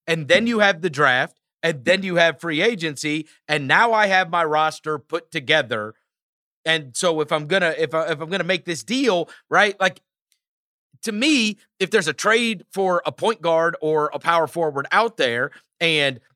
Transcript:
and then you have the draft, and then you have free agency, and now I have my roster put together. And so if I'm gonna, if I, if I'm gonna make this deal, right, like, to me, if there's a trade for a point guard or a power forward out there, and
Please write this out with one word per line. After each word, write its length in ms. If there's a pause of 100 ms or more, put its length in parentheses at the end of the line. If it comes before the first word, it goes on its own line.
and 220
then 180
you 140
have 220
the 80
draft, 480 (240)
and 220
then 180
you 140
have 240
free 200
agency, 680 (200)
and 220
now 240
I 160
have 220
my 140
roster 540
put 320
together. 640 (720)
And 320
so 240
if 120
I'm 140
gonna, 320
if 160
I, 160
if 100
I'm 80
gonna 160
make 200
this 180
deal, 460 (200)
right, 320
like, 200 (1040)
to 100
me, 460 (220)
if 100
there's 180
a 40
trade 580
for 340
a 80
point 300
guard 380
or 340
a 40
power 280
forward 460
out 240
there, 340 (300)
and 400 (160)